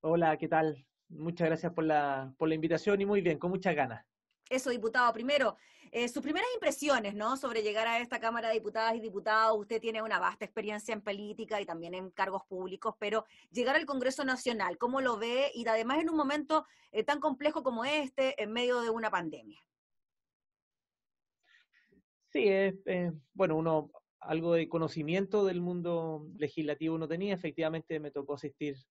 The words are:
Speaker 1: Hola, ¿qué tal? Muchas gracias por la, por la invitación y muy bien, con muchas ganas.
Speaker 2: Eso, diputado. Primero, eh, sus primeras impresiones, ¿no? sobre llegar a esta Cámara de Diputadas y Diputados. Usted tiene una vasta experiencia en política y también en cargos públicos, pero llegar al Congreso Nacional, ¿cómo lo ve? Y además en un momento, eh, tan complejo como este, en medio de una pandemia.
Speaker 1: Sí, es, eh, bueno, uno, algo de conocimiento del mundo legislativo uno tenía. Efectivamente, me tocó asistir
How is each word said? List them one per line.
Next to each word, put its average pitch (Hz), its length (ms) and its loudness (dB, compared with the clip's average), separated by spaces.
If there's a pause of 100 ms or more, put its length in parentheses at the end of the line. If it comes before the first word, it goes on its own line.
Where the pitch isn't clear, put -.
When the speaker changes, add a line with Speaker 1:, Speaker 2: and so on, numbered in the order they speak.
Speaker 1:
Hola, 160 340 4
¿qué 160 120 -4
tal? 160 380 2 (220)
Muchas 170 380 -2
gracias 160 260 0
por 160 120 -2
la, 139 520 2
por 160 140 2
la 160 40 2
invitación 160 460 2
y 196 60 2
muy 202 160 2
bien, 165 160 2
con 175 120 -2
muchas 185 240 2
ganas. 123 300 -2 (460)
Speaker 2:
Eso, 262 200 0
diputado. 233 420 2
Primero, 240 440 2 (340)
eh, 240 180 -2
sus 285 140 -4
primeras 359 320 0
impresiones, 285 600 0
¿no? 220 220 -2
sobre 233 260 -4
llegar 214 240 0
a 233 140 2
esta 240 180 -6
Cámara 226 300 -2
de 226 60 2
Diputadas 220 420 0
y 233 40 -6
Diputados. 220 580 2
Usted 220 200 -4
tiene 220 220 -4
una 214 180 0
vasta 185 280 -2
experiencia 214 480 -4
en 214 80 -6
política 208 580 -4
y 196 60 -6
también 170 260 -8
en 185 180 -10
cargos 190 380 -2
públicos, 185 500 -6
pero 196 280 -2 (240)
llegar 254 260 2
al 320 80 2
Congreso 269 400 -2
Nacional, 233 540 -2
¿cómo 262 240 0
lo 240 160 0
ve? 247 360 0
Y 233 140 -4
además 226 320 2
en 320 80 0
un 320 80 0
momento, 302 480 2 (280)
eh, 214 120 0
tan 294 160 0
complejo 294 420 0
como 240 220 -2
este, 269 580 0
en 208 80 -4
medio 247 300 2
de 233 80 0
una 220 220 0
pandemia. 147 500 -4 (2750)
Speaker 1:
Sí, 233 160 4
es, 196 260 4 (120)
eh, 180 260 0 (220)
bueno, 180 220 2
uno, 160 340 2 (300)
algo 165 340 0
de 165 120 4
conocimiento 170 800 0
del 175 160 2
mundo 170 680 -2 (120)
legislativo 151 560 -2
uno 160 120 -2
tenía. 185 280 -2
Efectivamente, 160 680 -2
me 147 100 -8
tocó 143 240 -6
asistir 143 440 -8 (120)